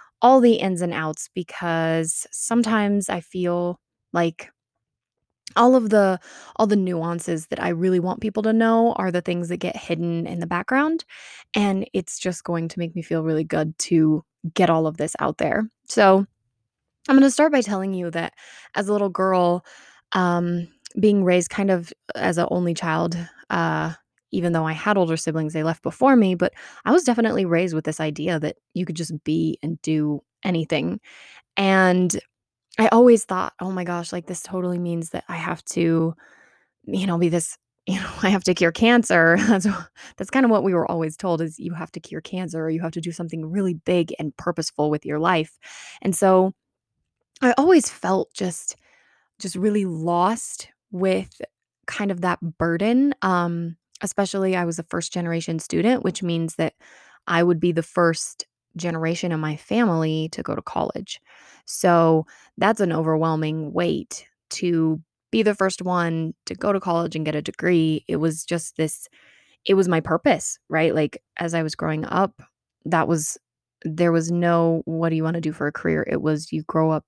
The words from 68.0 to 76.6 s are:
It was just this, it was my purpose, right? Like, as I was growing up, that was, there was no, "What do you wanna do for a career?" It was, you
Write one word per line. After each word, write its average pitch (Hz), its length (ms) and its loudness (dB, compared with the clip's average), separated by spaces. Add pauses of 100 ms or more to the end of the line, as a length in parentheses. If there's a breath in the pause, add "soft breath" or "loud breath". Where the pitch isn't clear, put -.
It 165 80 -2
was 160 300 -2
just - 320 -8
this, - 300 -4 (580 soft breath)
it 196 80 4
was 190 140 4
my 165 120 2
purpose, - 580 0 (120)
right? 160 240 2
Like, - 280 -2 (140)
as 170 160 -4
I 165 100 0
was 156 120 -4
growing 156 320 -4
up, - 340 -2 (460)
that 165 220 0
was, 160 280 -2 (460)
there 165 280 0
was 165 220 0
no, 170 540 2
"What 165 240 -2
do 160 60 -2
you 160 60 0
wanna 165 200 -4
do 156 100 -4
for 147 140 -6
a 151 60 -4
career?" 160 360 -2
It - 140 -2
was, 156 280 -2
you 156 120 -6